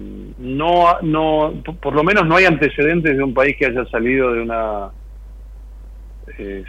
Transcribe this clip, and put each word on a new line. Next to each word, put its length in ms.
no, 640
no, 520
p-, 80
por 220
lo 80
menos 220
no 120
hay 80
antecedentes 720
de 60
un 100
país 240
que 80
haya 220
salido 440
de 100
una, 500
eh, 320